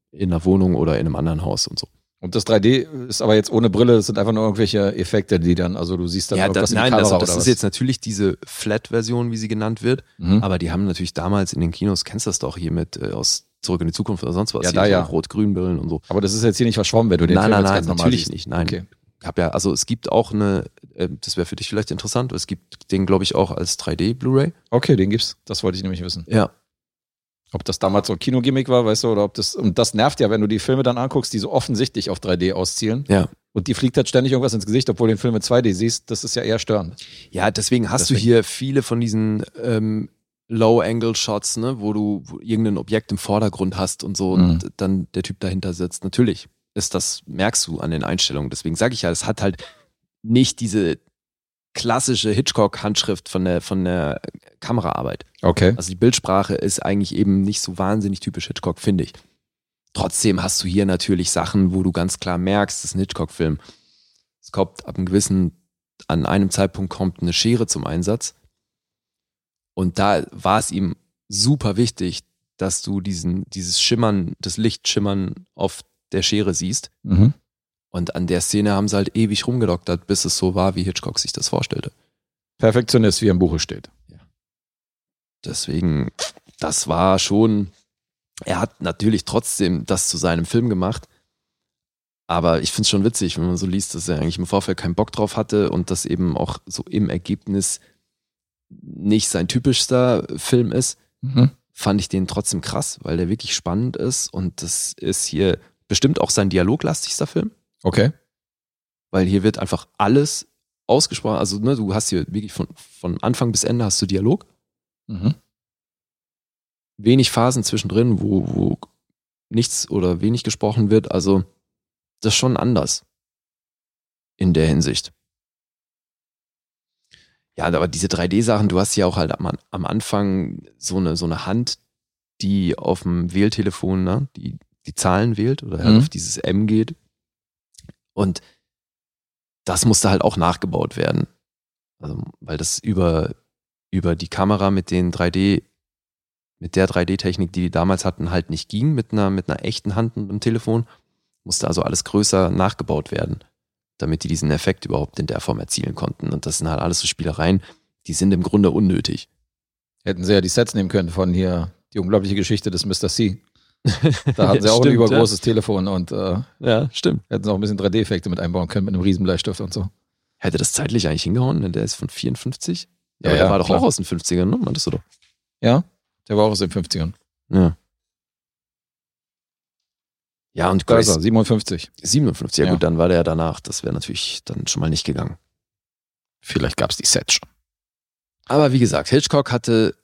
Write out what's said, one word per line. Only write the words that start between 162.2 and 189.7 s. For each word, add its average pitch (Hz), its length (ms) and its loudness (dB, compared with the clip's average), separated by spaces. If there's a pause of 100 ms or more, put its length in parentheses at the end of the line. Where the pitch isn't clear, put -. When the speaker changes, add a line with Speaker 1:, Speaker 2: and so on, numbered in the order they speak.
Speaker 2:
Geschichte 101 340 0
des 90 160 -4
Mister 95 240 -2
C. 104 320 0 (440)
Speaker 1:
<laughs> 117 60 4 (460)
Speaker 2:
Da 92 100 4
hatten 104 140 4
sie 107 80 4
auch 113 80 6
ein 127 60 6
Speaker 1:
Stimmt, 139 120 6
Speaker 2:
übergroßes 113 440 4
Speaker 1:
ja. - 40 -10
Speaker 2:
Telefon 104 460 0
und, 90 240 -4
äh, 95 280 -2 (180)
Speaker 1:
Ja, 120 340 2
stimmt. - 340 0
Speaker 2:
hätten 104 160 -4
sie 107 80 -2
auch 98 40 0
ein 98 40 -2
bisschen 104 160 -2
drei 95 140 0
D-Effekte 95 400 0
mit 90 100 -2
einbauen 87 300 -2
können, 98 160 -2
mit 101 80 -2
einem 90 100 0
Riesenbleistift 92 560 0
und 92 140 -8
so. 95 160 -4 (480)
Speaker 1:
Hätte - 200 -2
das - 140 -2
zeitlich - 380 0
eigentlich - 140 -2
hingehauen? 127 380 0
Denn 92 120 -4
der 104 100 -2
ist 110 120 -4
von - 120 -8
vierundfünfzig. - 800 -6 (320)
Speaker 2:
Ja, 78 120 0
Speaker 1:
Aber 73 40 4
der 85 100 4
Speaker 2:
ja, 98 60 4
Speaker 1:
war 98 80 4
doch 87 60 0
Speaker 2:
klar. - 140 2
Speaker 1:
auch - 40 2
aus - 140 2
den 92 80 -6
fünfzigern, 90 440 0
ne? 208 80 0
Meintest - 300 -4
du - 40 -2
doch. - 100 -4 (580)
Speaker 2:
Ja, 123 240 4 (460)
der 104 80 0
war 107 80 6
auch 110 60 4
aus 98 80 -2
den 92 100 0
fünfzigern. 87 440 -4 (360)
Speaker 1:
Ja. 87 260 4 (2750)
Ja, 90 180 0
und 95 180 2
Speaker 2:
Da 113 100 6
ist 107 80 4
Speaker 1:
Grace 87 100 4
Speaker 2:
er, 78 40 -2
siebenundfünfzig. 107 680 0 (100)
Speaker 1:
Siebenundfünfzig, - 580 0
ja, 73 80 4
Speaker 2:
Ja. 90 40 2
Speaker 1:
gut, 85 120 2
dann 82 140 2
war 85 120 4
der 85 160 4
danach. 80 340 -2
Das - 240 -10
wäre - 100 -4
natürlich - 520 -8
dann - 200 -8
schon - 140 -4
mal 80 100 0
nicht 76 160 -2
gegangen. - 320 -4 (1040)
Speaker 2:
Vielleicht - 380 -4
gab's - 180 -2
die - 100 -8
Sets - 280 0
schon. - 160 -4 (960)
Speaker 1:
Aber 139 280 4
wie 131 60 4
gesagt, 80 300 2
Hitchcock 143 420 2
hatte 113 520 2